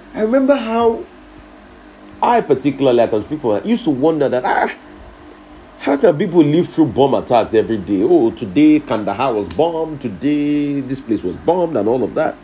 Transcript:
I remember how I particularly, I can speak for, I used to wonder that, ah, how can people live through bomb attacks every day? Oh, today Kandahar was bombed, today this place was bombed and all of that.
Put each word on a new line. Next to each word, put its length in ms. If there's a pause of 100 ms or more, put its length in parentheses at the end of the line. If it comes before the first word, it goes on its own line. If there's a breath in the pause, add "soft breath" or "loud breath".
(140)
I 80
remember 340
how 480 (1160)
I 200
particularly, 600
I 60
can 160
speak 160
for, 180
I 60
used 220
to 60
wonder 360
that, 180
ah, 240 (1080)
how 160
can 220
people 260
live 240
through 200
bomb 260
attacks 400
every 240
day? 260
Oh, 280
today 500
Kandahar 520
was 160
bombed, 520
today 800
this 180
place 240
was 140
bombed 400
and 100
all 160
of 120
that. 280